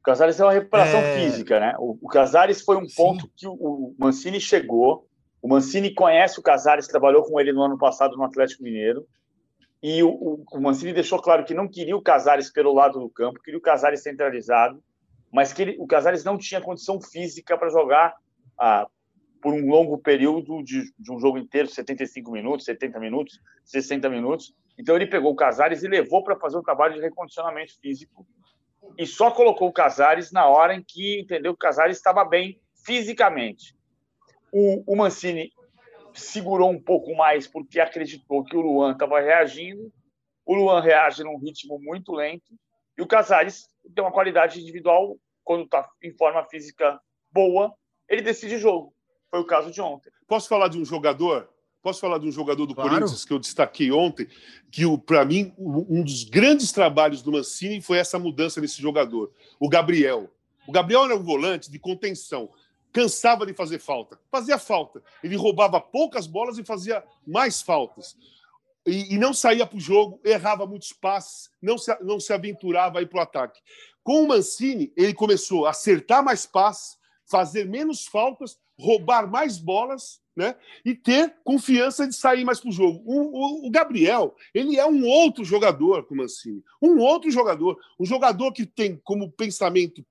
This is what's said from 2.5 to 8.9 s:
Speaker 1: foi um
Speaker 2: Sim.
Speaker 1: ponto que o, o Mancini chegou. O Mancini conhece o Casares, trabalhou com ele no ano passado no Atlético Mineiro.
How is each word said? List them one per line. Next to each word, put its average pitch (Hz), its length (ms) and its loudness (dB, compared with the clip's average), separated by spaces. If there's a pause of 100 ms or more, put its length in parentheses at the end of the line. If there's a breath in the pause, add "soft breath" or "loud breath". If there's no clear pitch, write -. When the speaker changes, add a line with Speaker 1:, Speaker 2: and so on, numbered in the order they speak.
Speaker 1:
foi 196 140 4
um 180 120 -6
Speaker 2:
Sim. - 60 -20
Speaker 1:
ponto 180 400 2
que 190 140 -16
o, 185 40 -12
o 139 460 -8
Mancini 135 420 -2
chegou. 131 680 2 (340)
O 120 60 -6
Mancini 139 440 2
conhece 175 460 4
o - 40 -16
Casares, 147 440 4
trabalhou 139 380 6
com 151 160 -2
ele 139 120 2
no 135 100 0
ano 139 160 -2
passado 135 380 0
no 135 80 -2
Atlético 135 380 -4
Mineiro. 117 440 -4 (760)